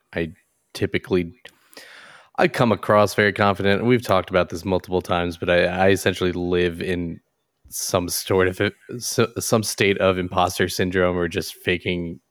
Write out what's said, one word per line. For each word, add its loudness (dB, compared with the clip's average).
I -4
typically, -2
I 4
come 2
across 2
very 4
confident, 2
and -2
we've 4
talked 0
about 2
this -10
multiple -2
times, -2
but -2
I, 4
I 2
essentially 2
live 0
in -4
some -4
sort 0
of, -4
so-, -2
some 0
state 0
of 2
imposter 0
syndrome 0
or 0
just -8
faking -4